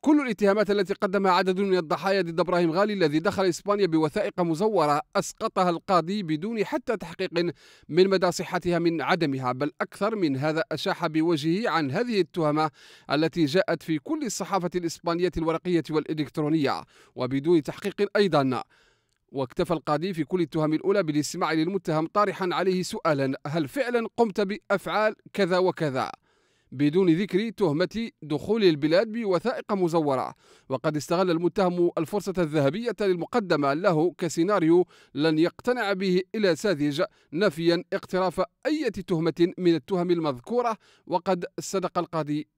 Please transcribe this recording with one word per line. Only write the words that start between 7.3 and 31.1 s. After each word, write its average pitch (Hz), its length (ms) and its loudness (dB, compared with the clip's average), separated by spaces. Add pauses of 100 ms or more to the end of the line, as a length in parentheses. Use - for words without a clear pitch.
من 180 200 4
مدى 180 220 2
صحتها 175 480 -2
من 165 220 0
عدمها، 135 500 0
بل 139 200 -4 (100)
أكثر 214 340 -4
من 156 220 0
هذا 156 340 -2
أشاح 170 360 -4
بوجهه 165 640 0
عن 151 220 0
هذه 220 300 -2
التهمة 156 500 0 (400)
التي 156 340 0
جاءت 170 380 0
في 156 160 -4
كل 302 260 -6
الصحافة 185 500 -4
الإسبانية 175 640 -2
الورقية 165 520 0
والإلكترونية 151 920 0 (340)
وبدون 139 480 2
تحقيق 202 520 -4
أيضا." 147 480 2 (680)
واكتفى 139 400 -4
القاضي 160 400 -2
في 156 100 -4
كل 180 180 -2
التهم 156 320 0
الأولى 196 300 2
بالاستماع 156 500 -2
للمتهم 160 540 0
طارحا 196 440 0
عليه 180 320 0
سؤالا: 139 640 -2
"هل 147 200 -2
فعلا 240 400 -2 (100)
قمت 220 240 -2
بأفعال 202 720 -2 (180)
كذا 190 240 0
وكذا؟" 151 540 0 (600)
بدون 147 380 2
ذكر 190 400 2
تهمة 185 600 -2 (120)
دخول 160 420 -2
البلاد 170 480 4
بوثائق 214 640 -2
مزورة. 151 600 0 (360)
وقد 151 280 -2
استغل 180 340 0